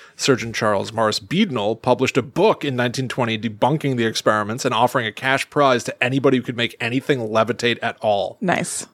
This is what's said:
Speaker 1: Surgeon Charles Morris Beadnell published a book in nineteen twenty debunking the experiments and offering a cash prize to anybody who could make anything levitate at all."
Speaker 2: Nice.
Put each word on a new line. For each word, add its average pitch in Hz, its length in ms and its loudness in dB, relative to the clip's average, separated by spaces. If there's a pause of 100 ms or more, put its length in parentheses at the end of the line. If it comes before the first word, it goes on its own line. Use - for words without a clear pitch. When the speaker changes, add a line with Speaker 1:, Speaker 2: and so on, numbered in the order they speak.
(160)
Speaker 1:
Surgeon 113 380 0
Charles 107 400 -2
Morris 110 260 0
Beadnell 117 640 -2
published 123 360 2
a 127 40 4
book 175 420 0
in 139 120 -4
nineteen 123 320 -2
twenty 117 320 -2
debunking 127 580 0
the 113 80 2
experiments 110 600 0
and 123 80 0
offering 120 340 2
a 104 40 -4
cash 135 380 -2
prize 135 360 4
to - 180 -4
anybody 131 340 2
who 120 60 -2
could 120 140 -6
make 117 220 -2
anything 127 400 -2
levitate 113 640 0
at 113 200 -4
all." 101 380 0
Speaker 2:
Nice. - 540 -2